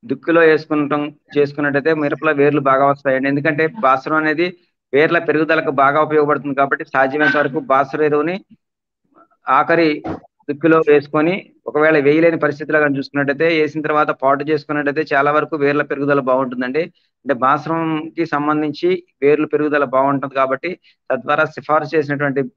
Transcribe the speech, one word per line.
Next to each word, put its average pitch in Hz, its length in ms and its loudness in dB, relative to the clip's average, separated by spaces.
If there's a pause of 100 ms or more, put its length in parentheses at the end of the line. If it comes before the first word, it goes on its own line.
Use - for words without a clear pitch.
దుక్కిలో 165 360 0
వేసుకుంటాం, 151 760 0 (220)
చేసుకున్నట్టయితే 143 560 0
మిరపలో 151 380 -2
వేర్లు 143 280 2
బాగా 135 260 2
వస్తాయండి. 139 420 0
ఎందుకంటే 147 380 0
భాస్వరం 151 500 0
అనేది 156 420 -2 (340)
వేర్ల 160 260 2
పెరుగుదలకు 156 520 0
బాగా 139 320 2
ఉపయోగపడుతుంది 147 520 0
కాబట్టి, 139 300 0
సాధ్యమైనంత 143 520 0
వరకు 147 240 -2
భాస్వర 139 420 0
ఎరువుని 151 420 -2 (1040)
ఆఖరి 151 540 2 (480)
దుక్కిలో 160 380 2
వేసుకొని, 151 640 0 (140)
ఒకవేళ 156 320 2
వేయలేని 156 400 4
పరిస్థితిలో 147 420 -2
కానీ 143 180 0
చూసుకున్నట్టయితే, 139 460 -2
వేసిన 156 380 0
తర్వాత 151 280 0
పాటు 139 340 0
చేసుకున్నట్టయితే 147 680 -2
చాలా 143 180 2
వరకు 151 240 0
వేర్ల 143 260 0
పెరుగుదల 143 380 0
బాగుంటుందండి. 127 640 -2 (280)
అంటే - 240 -6
భాస్వరంకి 156 920 -2
సంబంధించి 151 800 -2 (180)
వేర్లు 147 240 2
పెరుగుదల 147 380 0
బాగుంటుంది 135 500 -2
కాబట్టి, 135 460 -4 (300)
తద్వారా 139 340 0
సిఫార్సు 147 520 -2
చేసినటువంటి 143 460 -2 (140)